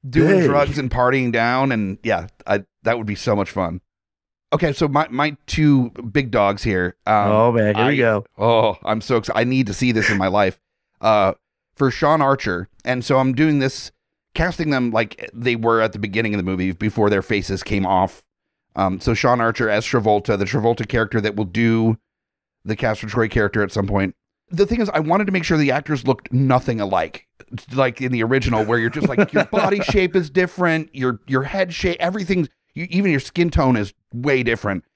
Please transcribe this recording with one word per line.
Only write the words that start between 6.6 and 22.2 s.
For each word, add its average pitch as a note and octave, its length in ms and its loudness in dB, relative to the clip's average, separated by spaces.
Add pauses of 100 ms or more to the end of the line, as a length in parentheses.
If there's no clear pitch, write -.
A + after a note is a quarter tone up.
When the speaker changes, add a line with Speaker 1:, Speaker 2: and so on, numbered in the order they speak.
Speaker 1:
here. F2+ 320 -2 (100)
Um, G#2 260 2
Speaker 2:
Oh, A2 200 4
man, G#2+ 240 2
here G#2+ 100 2
we D3 80 2
Speaker 1:
I, C#3+ 40 0
Speaker 2:
go. A2+ 280 2 (120)
Speaker 1:
oh, A2 460 2
I'm G#2+ 180 -2
so A#2+ 160 0
excited. - 220 -2
I A2+ 40 2
need C3 240 0
to G#2 80 -6
see B2 160 0
this A2 180 0
in G#2 80 0
my F#2+ 100 0
life. F#2+ 320 0 (420)
Uh, G2+ 320 4 (420)
for C3+ 160 2
Sean D#3 300 2
Archer, A2 460 0 (160)
and B2 220 -4
so C3+ 140 2
I'm C3 140 2
doing D3+ 260 2
this, C3+ 320 -4 (420)
casting E3 360 -2
them B2+ 220 0
like A2 420 -4
they A#2 220 -2
were A2+ 260 2
at A2 100 0
the G#2+ 80 -12
beginning G#2+ 340 -2
of G#2 40 -2
the F#2+ 60 -2
movie F#2 280 -2
before G#2 380 0
their G2 120 2
faces G2 400 -4
came G2 240 -2
off. F#2+ 380 0 (520)
Um, F#2+ 240 -2
so A#2+ 140 0
Sean A#2+ 280 2
Archer A2+ 280 0
as G#2+ 160 0
Travolta, G#2+ 540 0
the G2 60 0
Travolta A2+ 420 -2
character A2+ 340 -2
that G2+ 140 -4
will G#2+ 100 -2
do A2+ 520 0 (680)